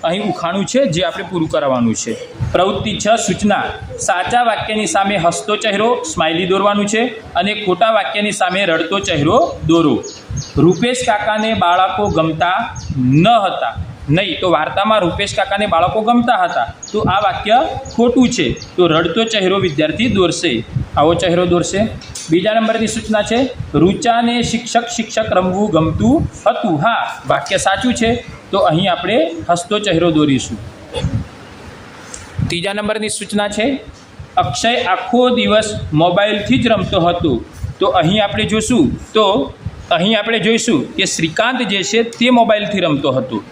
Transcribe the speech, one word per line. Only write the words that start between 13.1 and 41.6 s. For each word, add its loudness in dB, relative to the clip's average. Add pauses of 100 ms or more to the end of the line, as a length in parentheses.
હતા. 2 (320)
નહીં, 0
તો 0
વાર્તામાં 2
રૂપેશ -2
કાકાને -2
બાળકો 2
ગમતા 2
હતા, -2 (180)
તો -2
આ 2
વાક્ય 2 (280)
ખોટું 4
છે. 0 (220)
તો 4
રડતો 2
ચહેરો 0
વિદ્યાર્થી 0
દોરશે. 0 (340)
આવો 4
ચહેરો 2
દોરશે. 0 (420)
બીજા 2
નંબરની 0
સૂચના -2
છે, 0 (240)
"રુચાને 2
શિક્ષક -2
શિક્ષક -4
રમવું 0
ગમતું 2 (200)
હતું." 0
હા, -2
વાક્ય 0
સાચું 0
છે, 0 (260)
તો 0
અહીં 2
આપણે 0 (180)
હસતો 0
ચહેરો 2
દોરીશું. 0 (1900)
ત્રીજા -2
નંબરની -2
સૂચના -2
છે, -2 (580)
"અક્ષય 0
આખો 2
દિવસ 2 (140)
મોબાઈલથી 2
જ 2
રમતો 2
હતો." 0 (340)
તો 2
અહીં 2
આપણે -2
જોશું, 0
તો 2 (380)
અહીં 2
આપણે -2
જોઈશું 0
કે 0
શ્રીકાંત -2